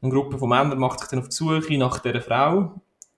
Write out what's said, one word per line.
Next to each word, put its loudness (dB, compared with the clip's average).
eine -2
Gruppe 0
von -2
Männern 2
macht 0
sich -12
dann -2
auf -10
die -10
Suche 0
nach 2
dieser -2
Frau 0